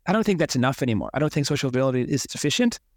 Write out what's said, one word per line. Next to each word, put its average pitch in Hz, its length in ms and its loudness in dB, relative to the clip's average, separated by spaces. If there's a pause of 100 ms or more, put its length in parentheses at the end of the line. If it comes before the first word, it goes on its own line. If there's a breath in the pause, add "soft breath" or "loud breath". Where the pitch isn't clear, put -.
I 180 60 2
don't 220 100 2
think 190 160 0
that's 160 160 0
enough 127 260 0
anymore. 107 320 0
I 131 60 0
don't 147 140 0
think 143 120 0
social 143 240 -2
vulnerability 127 420 0
is 135 180 0
sufficient 240 500 0 (180)